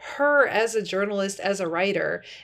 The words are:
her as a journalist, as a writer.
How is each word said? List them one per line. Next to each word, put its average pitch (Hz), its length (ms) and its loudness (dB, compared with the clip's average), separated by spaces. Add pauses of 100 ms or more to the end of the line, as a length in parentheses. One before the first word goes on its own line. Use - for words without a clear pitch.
(160)
her 285 320 4
as 226 260 0
a 220 80 -2
journalist, 196 560 -2
as 196 220 -2
a 180 80 -2
writer. 170 560 -2 (200)